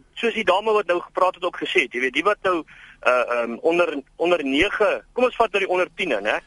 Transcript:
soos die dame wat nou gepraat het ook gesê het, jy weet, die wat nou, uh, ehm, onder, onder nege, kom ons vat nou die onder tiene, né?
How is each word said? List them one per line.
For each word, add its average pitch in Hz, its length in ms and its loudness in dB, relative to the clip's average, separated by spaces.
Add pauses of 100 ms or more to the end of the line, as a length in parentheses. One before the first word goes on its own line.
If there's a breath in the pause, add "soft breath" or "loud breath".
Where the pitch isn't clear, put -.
(180)
soos 226 160 -2
die 214 140 -4
dame 208 260 2
wat 208 160 2
nou 175 120 0
gepraat 185 340 0
het 180 100 -8
ook 175 160 -6
gesê 151 240 0
het, - 80 -12
jy 123 80 -4
weet, 127 160 -2
die 156 80 -2
wat 208 180 0
nou, 175 200 0 (400 loud breath)
uh, 120 80 4 (240)
ehm, 117 260 -4
onder, 165 300 2 (240)
onder 170 280 0
nege, 147 600 0 (100)
kom 240 120 0
ons 240 100 0
vat 226 180 2
nou 202 60 2
die 185 100 -2
onder 180 260 0
tiene, 139 260 -2
né? 117 260 0